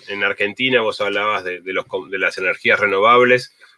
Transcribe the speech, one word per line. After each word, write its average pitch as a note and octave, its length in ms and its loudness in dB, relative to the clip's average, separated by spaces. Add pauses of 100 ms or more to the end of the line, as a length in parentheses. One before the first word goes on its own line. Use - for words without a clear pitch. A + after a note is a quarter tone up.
en G2+ 160 -4
Argentina, G#2 580 0
vos G#2 180 -2
hablabas G2+ 440 -2
de, F2+ 160 -8
de F#2 120 -10
los F2+ 140 -4
com-, F#2 240 -10
de F#2+ 80 -6
las F2+ 180 -2
energías F#2+ 440 0
renovables. A#2+ 720 2 (240)